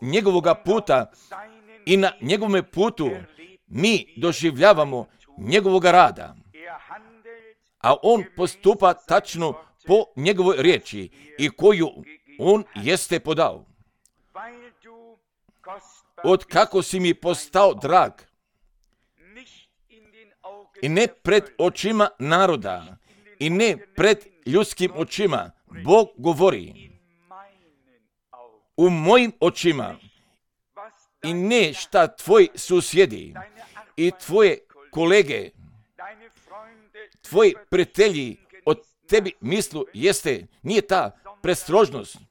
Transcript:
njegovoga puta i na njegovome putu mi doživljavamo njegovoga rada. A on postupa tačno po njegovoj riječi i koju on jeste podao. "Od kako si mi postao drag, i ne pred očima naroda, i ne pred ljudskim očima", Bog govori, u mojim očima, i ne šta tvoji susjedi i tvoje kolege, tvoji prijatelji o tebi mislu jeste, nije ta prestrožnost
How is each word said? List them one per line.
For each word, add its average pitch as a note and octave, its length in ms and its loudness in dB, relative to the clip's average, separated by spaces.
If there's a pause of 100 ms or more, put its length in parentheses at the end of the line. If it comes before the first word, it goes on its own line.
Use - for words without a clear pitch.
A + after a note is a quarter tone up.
njegovoga F3 540 0
puta E3 560 -2 (760)
i F3+ 100 2
na F#3+ 240 0
njegovome G3 420 -2
putu F3 480 -4 (560)
mi F3 500 -4
doživljavamo D3+ 880 0 (320)
njegovoga F#3 520 2
rada. E3+ 460 4 (1400)
A C3 240 2
on G#3+ 220 2 (120)
postupa F#3 580 0
tačno E3 720 -4 (220)
po G3 180 2 (120)
njegovoj F3+ 420 0
riječi B2+ 520 -2 (280)
i C#3+ 120 -4
koju F3 380 2 (500)
on G3+ 260 0 (100)
jeste D#3 460 -4
podao. D3 440 -4 (2500)
"Od F#3 200 2
kako F#3+ 380 0
si F#3 180 -6
mi F3 140 0
postao F3+ 600 0
drag, C#3 380 0 (2750)
i C#3 60 -4
ne G3 180 0
pred G3+ 380 0 (140)
očima G3+ 600 0
naroda, A#2 800 -2 (420)
i D3+ 120 -4
ne F#3+ 260 0 (200)
pred G3+ 300 0 (200)
ljudskim F3+ 480 -2
očima", D3+ 560 -4 (340)
Bog G3+ 320 4
govori, C#3 760 -2 (1900)
u F3 140 4
mojim G3+ 500 2
očima, D3+ 560 -2 (1300)
i D#3+ 120 -8
ne F#3 380 0
šta E3 440 0
tvoji G3+ 380 4
susjedi E3 800 -2 (600)
i E3+ 140 -2 (160)
tvoje F#3+ 320 2 (320)
kolege, D#3 600 0 (1700)
tvoji G3 320 2 (160)
prijatelji F3+ 640 -2 (280)
o D#3 100 0 (340)
tebi G3+ 320 0
mislu D#3 440 -6 (100)
jeste, B2 520 -4 (160)
nije G3 200 -2
ta C#3 280 -2 (320)
prestrožnost E3 760 -2 (140)